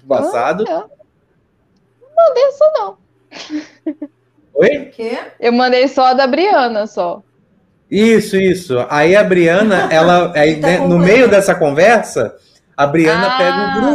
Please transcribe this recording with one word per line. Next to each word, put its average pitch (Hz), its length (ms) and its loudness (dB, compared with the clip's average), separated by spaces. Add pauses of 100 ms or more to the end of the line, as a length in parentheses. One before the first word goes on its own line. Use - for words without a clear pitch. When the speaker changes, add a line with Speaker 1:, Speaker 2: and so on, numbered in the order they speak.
Speaker 1:
passado. 139 600 -4
Speaker 2:
Ah, - 40 -8 (1300)
eu 523 140 -20
não 659 120 2
mandei 523 200 0
isso, 554 160 -4 (100)
não. 453 240 -6 (1600)
Speaker 1:
Oi? 233 240 0
Speaker 3:
O - 140 -16
quê? 233 260 -10 (220)
Speaker 2:
Eu 240 120 -2
mandei 254 360 0
só 269 200 0
a 254 60 2
da 269 140 0
Briana, 262 600 0
só. 185 340 -8 (680)
Speaker 1:
Isso, 214 460 0
isso. 156 520 -2
Aí 151 260 2
a 208 80 4
Briana, 180 640 2
Speaker 2:
<laughs> - 40 -8
Speaker 1:
ela, 170 460 2
aí, 151 220 2
Speaker 3:
Tá 151 80 -2
Speaker 1:
né, 175 100 2
no 180 120 -4
Speaker 3:
completo. 175 160 2
Speaker 1:
meio 226 240 4
dessa 196 260 2
conversa, 156 840 0 (400)
a 143 100 0
Briana 165 400 0
Speaker 2:
Ah, - 100 -4
Speaker 1:
pega 269 200 0
um - 240 -4 (140)